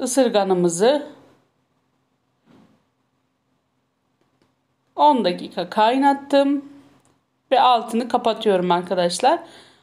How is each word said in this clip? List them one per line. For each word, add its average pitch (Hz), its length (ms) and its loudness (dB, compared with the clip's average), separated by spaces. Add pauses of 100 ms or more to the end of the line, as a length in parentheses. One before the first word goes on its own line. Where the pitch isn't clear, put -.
ısırganımızı 214 1080 0 (3750)
on 285 300 2
dakika 180 440 -6
kaynattım 277 960 0 (840)
ve 247 100 4
altını 233 460 0
kapatıyorum 214 640 0
arkadaşlar. 180 680 0 (440)